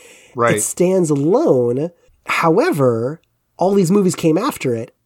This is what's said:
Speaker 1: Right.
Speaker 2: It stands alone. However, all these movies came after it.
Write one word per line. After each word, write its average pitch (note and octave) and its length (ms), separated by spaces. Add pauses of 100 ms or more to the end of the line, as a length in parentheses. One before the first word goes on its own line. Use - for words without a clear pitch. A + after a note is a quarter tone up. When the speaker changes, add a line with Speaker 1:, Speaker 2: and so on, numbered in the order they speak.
(340)
Speaker 1:
Right. A#2 220
Speaker 2:
It G#2 60
stands F#3 480
alone. D3 800 (360)
However, D#3+ 960 (380)
all F#3+ 160
these F#3 160
movies F#3+ 240
came D#3+ 240
after G#3 360
it. - 200 (100)